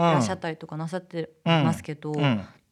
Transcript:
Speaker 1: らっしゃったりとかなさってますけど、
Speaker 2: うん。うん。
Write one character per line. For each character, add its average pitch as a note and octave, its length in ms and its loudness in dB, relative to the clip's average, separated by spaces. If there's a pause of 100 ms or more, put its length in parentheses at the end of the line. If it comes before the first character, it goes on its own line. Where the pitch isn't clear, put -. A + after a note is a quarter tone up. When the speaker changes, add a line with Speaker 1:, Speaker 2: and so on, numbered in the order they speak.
(140)
Speaker 1:
ら D3+ 40 4
っ C3+ 60 4
し G#2+ 80 0
ゃ - 20 -2
っ - 40 -6
た E3+ 120 -8
り D#3 80 -8
と - 80 -18
か D#3 100 -12
な D#3+ 120 -6
さ E3+ 100 -6
っ F3+ 40 -6
て E3+ 280 -8 (160)
ま D#3 280 4
す G#2 100 -6
け D3+ 100 -10
ど、 D3+ 180 -8
Speaker 2:
う D3+ 60 -4
ん。 - 20 0
う D3 60 2
ん。 G#2+ 200 2 (260)